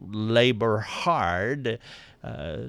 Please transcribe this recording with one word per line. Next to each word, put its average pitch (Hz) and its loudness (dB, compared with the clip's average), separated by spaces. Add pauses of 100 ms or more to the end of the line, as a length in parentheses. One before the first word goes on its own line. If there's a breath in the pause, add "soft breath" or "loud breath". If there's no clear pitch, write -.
(100)
labor 113 4
hard, 113 0 (440 loud breath)
uh, 82 -8 (120)